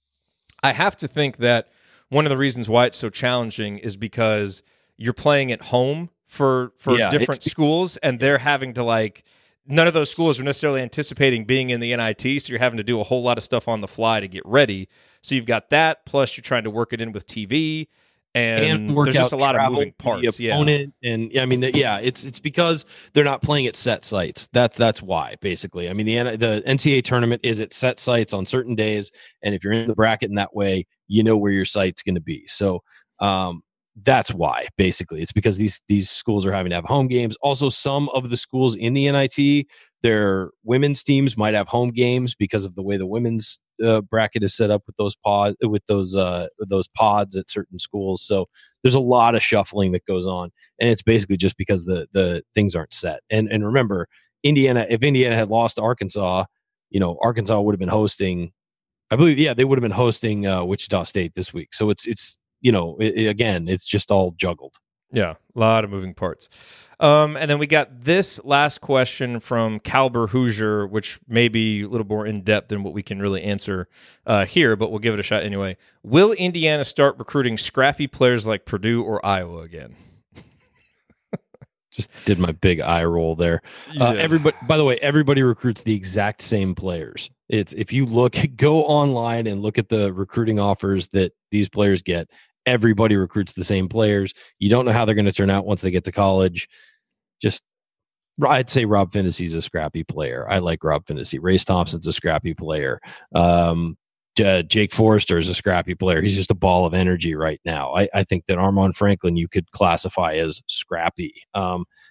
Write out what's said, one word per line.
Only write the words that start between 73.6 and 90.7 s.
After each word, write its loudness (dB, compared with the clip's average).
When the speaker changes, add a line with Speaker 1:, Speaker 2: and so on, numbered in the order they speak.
Speaker 1:
uh, 2
here, 2
but -2
we'll -6
give -2
it -4
a -4
shot -2
anyway. -6
Will 4
Indiana 0
start 0
recruiting -2
scrappy 0
players 2
like -4
Purdue -2
or -4
Iowa -4
again? -18
<laughs> -20
Speaker 2:
Just -8
did 2
my 0
big 2
eye 0
roll 0
there. 0
Uh, 4
Speaker 1:
Yeah. 0
Speaker 2:
everybody, 2
by 4
the 4
way, 4
everybody 4
recruits 0
the 0
exact -4
same 0
players. -8
It's, -2
if -6
you 0
look, 2
<laughs> -4
go 4
online 0
and -4
look -4
at 0
the 2
recruiting -2
offers 0